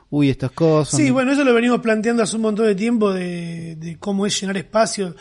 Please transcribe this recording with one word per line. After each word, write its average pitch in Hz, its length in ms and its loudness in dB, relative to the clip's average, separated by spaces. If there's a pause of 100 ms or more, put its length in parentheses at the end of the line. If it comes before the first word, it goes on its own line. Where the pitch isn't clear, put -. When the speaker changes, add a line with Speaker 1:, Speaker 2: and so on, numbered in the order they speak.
Speaker 1:
uy, 143 220 2
estas 131 220 -4
cosas. 156 460 2
Speaker 2:
Sí, 285 120 4
bueno, 254 220 2
eso 285 120 2
lo 254 80 4
venimos 240 280 2
planteando 226 420 0
hace 208 140 -4
un 226 60 -2
montón 220 240 0
de 208 100 4
tiempo 214 360 0
de, 170 640 -8
de 160 220 -12
cómo 196 260 -2
es 202 160 -2
llenar 196 160 -4
espacio. 196 640 -2